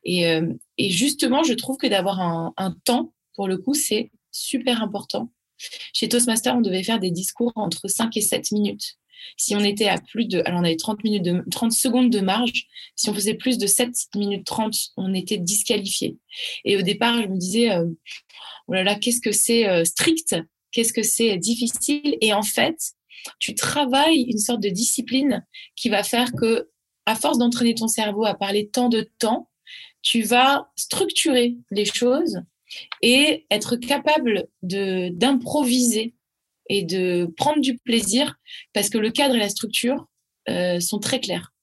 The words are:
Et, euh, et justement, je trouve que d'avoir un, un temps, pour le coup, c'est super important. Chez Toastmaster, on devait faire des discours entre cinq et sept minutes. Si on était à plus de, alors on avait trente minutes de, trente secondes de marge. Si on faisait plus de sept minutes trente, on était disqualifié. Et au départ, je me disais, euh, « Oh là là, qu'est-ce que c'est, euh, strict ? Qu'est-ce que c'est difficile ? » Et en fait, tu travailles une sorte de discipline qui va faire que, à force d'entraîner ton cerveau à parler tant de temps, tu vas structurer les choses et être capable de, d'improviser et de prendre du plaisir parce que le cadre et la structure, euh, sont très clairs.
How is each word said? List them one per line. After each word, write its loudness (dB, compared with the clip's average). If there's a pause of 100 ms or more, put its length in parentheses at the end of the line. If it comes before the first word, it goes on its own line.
Et, 2
euh, 2 (300)
et 0
justement, 2
je 2
trouve -6
que -2
d'avoir 0
un, -2
un -4 (100)
temps, 0 (220)
pour -4
le -2
coup, -2
c'est -2 (200)
super -2
important. -6 (580)
Chez -2
Toastmaster, 2
on 2
devait 0
faire 0
des -2
discours -4
entre -6
cinq -2
et 0
sept -2
minutes. -4 (380)
Si -2
on 2
était 2
à 2
plus -4
de, 0
alors 0
on 2
avait 2
trente -4
minutes 0
de, 0
trente 0
secondes 2
de 2
marge. 0 (280)
Si -2
on -2
faisait 0
plus 0
de -2
sept 0 (200)
minutes -2
trente, -2 (200)
on -2
était -2
disqualifié. -2 (440)
Et 2
au 0
départ, 0
je -2
me -4
disais, 2
euh, « 2 (840)
Oh -4
là 0
là, 2
qu'est-ce 0
que -2
c'est, 2
euh, 4
strict ? 0 (360)
Qu'est-ce 0
que 0
c'est 2
difficile ? » -2
Et 4
en 2
fait, 0 (640)
tu -6
travailles 4
une -2
sorte 0
de 0
discipline 0 (320)
qui -4
va 2
faire 0
que, 0 (380)
à 2
force 0
d'entraîner 2
ton -2
cerveau 0
à 0
parler -2
tant 2
de 0
temps, 0 (540)
tu 2
vas 4
structurer 0 (140)
les 0
choses 0 (600)
et 4
être 0
capable 0 (140)
de, -2
d'improviser 2 (560)
et 0
de 0
prendre 2
du 0
plaisir 0 (360)
parce 0
que -2
le 2
cadre 2
et 2
la 0
structure, -2 (440)
euh, 0
sont -4
très -2
clairs. -6